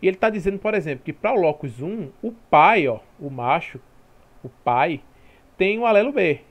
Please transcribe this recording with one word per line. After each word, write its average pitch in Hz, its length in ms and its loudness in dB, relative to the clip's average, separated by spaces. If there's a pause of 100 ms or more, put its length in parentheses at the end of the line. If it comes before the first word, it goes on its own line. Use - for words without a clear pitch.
E 180 60 2
ele 185 100 0
tá 220 120 2
dizendo, 196 280 -6
por 214 160 -4
exemplo, 151 300 -6
que 160 80 -10
pra 208 220 -4
o 233 60 0
locus 139 420 -2
um, 175 280 -10 (120)
o 226 100 -8
pai, 165 560 4
ó, 113 120 -2 (200)
o 143 100 -12
macho, 131 500 -4 (640)
o 131 60 -14
pai, 131 520 0 (560)
tem 196 200 0
o 233 80 -2
alelo 220 260 4
B 185 400 0